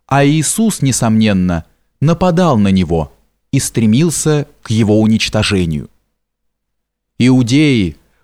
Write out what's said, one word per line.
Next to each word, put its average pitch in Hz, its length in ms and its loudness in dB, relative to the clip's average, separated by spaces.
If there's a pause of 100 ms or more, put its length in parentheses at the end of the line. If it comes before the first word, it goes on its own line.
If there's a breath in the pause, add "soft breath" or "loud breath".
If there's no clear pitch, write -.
А 139 200 0
Иисус, 160 560 -2
несомненно, 107 840 0 (360)
нападал 165 580 0
на 101 100 2
него 85 440 -2 (400)
и 135 80 0
стремился 143 880 0 (140)
к - 80 -10
его 110 300 2
уничтожению. 98 880 -2 (1300)
Иудеи 127 800 2 (280)